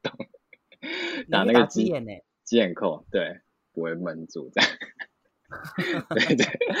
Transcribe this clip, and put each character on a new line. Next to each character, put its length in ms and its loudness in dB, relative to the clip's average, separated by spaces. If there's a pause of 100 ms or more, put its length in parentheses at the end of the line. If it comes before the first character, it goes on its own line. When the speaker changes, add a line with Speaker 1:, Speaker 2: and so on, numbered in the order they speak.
Speaker 1:
洞， 100 -4 (1120)
Speaker 2:
你 100 2
会 160 4
打 140 8
鸡 180 0
眼 200 -2
欸。 20 -10
Speaker 1:
打 20 -12
那 60 -12
个 20 -14
鸡， 80 -20 (200)
鸡 120 0
眼 180 4
扣， 360 -2
对， 300 -2 (320)
不 100 -4
会 120 -2
闷 340 -6
住 260 -12
这 60 2
样。 100 4 (800)
<laughs> 600 -4
对， 260 2
对， 100 4 (340)